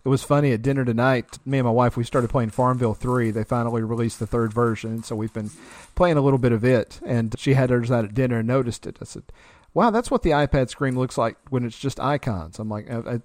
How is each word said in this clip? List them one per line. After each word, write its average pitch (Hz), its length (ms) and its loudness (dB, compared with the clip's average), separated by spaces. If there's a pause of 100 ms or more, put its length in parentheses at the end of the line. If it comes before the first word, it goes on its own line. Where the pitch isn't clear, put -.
It - 20 2
was 131 140 2
funny 143 300 2
at 113 100 0
dinner 135 240 0
tonight, 120 580 0
me 135 140 0
and 123 80 2
my 117 40 2
wife, 120 280 2
we 120 60 -2
started 120 260 0
playing 120 180 0
Farmville 123 460 0
three. 123 360 0
They 107 140 -2
finally 117 380 -2
released 117 380 -2
the 117 60 -2
third 113 280 0
version, 113 380 0
and 113 120 -8
so 120 100 -8
we've 110 200 -6
been 107 160 -8 (460)
playing 175 200 4
a 143 60 4
little 135 160 4
bit 120 140 4
of 110 120 0
it. 123 400 2
And 113 320 -2
she - 160 0
had 131 160 4
hers 120 220 0
out 117 160 0
at 101 80 -12
dinner 123 240 0
and 113 100 -2
noticed 127 380 -2
it. - 160 -12
I - 20 -12
said, - 200 -16 (500)
"Wow, 208 160 4
that's 226 200 -2
what 262 120 0
the 170 80 2
iPad 143 400 2
screen 131 260 -2
looks 127 220 -2
like 113 180 0 (140)
when 123 160 0
it's 113 120 -10
just - 220 -6
icons." 110 580 -4
I'm 110 120 -6
like, 107 200 -8
"Uh, 117 140 -6
uh, 120 200 -4